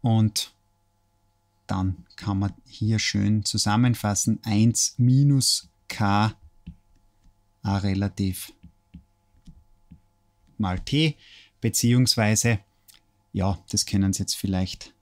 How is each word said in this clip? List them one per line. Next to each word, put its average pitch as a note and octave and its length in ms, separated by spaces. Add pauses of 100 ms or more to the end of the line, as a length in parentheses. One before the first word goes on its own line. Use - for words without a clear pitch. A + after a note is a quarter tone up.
Und A2 500 (1160)
dann F#2+ 360 (120)
kann G2 240
man G2+ 140 (100)
hier G#2+ 340
schön G#2 460
zusammenfassen, G#2+ 1000
eins A2 540
minus C3+ 720 (180)
K G#2 480 (1300)
A G2+ 140
relativ G2 760 (2000)
mal F#2 220
T, D3+ 340 (460)
beziehungsweise, A#2 1000 (760)
ja, F#2+ 380
das - 160
können G2 260
Sie G2 120
jetzt - 100
vielleicht - 680